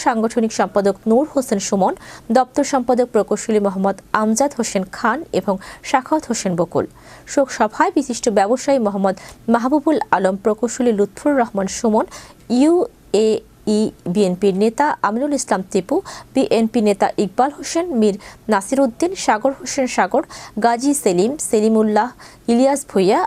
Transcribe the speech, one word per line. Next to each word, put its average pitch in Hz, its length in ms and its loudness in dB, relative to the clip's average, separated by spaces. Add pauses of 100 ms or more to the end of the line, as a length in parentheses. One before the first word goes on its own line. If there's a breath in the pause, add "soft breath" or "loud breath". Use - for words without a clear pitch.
সাংগঠনিক 226 520 0
সম্পাদক 196 360 0 (160)
নূর 247 220 4
হোসেন 240 360 -2
সুমন, 202 260 0 (420 loud breath)
দপ্তর 262 360 2
সম্পাদক 247 420 2
প্রকৌশলী 214 520 0
মোহাম্মদ 196 300 -2 (240)
আমজাদ 226 380 2
হোসেন 208 240 -4 (140)
খান 233 220 -2 (220)
এবং 196 140 -2 (360 loud breath)
সাখাওয়াত 254 400 0
হোসেন 190 300 -4
বকুল। 165 240 -2 (480 loud breath)
শোক 269 160 2 (100)
সভায় 302 400 0
বিশিষ্ট 254 260 -4 (140)
ব্যবসায়ী 254 480 0
মোহাম্মদ 196 300 -2 (380 loud breath)
মাহবুবুল 277 440 2 (180)
আলম, 190 180 0 (100)
প্রকৌশলী 233 540 0
লুৎফুর 202 420 -2
রহমান 196 280 -2 (100)
সুমন, 226 260 0 (560 loud breath)
ইউএই 220 1200 0 (320)
বিএনপির 190 480 0
নেতা 226 240 0 (200)
আমিনুল 254 340 -2
ইসলাম 190 300 -2
টিপু, 190 260 -2 (380 loud breath)
বিএনপি 226 540 0
নেতা 202 180 2 (180)
ইকবাল 247 340 0
হোসেন, 330 280 -4 (140)
মীর 208 160 2 (360 loud breath)
নাসির 214 320 0
উদ্দিন, 330 280 -2 (120)
সাগর 240 340 0
হোসেন 254 280 -4 (100)
সাগর, 226 260 2 (420 loud breath)
গাজী 240 280 2 (100)
সেলিম, 196 300 2 (160)
সেলিমুল্লাহ, 214 600 2 (440 loud breath)
ইলিয়াস 269 280 4 (100)
ভুইয়া 202 360 2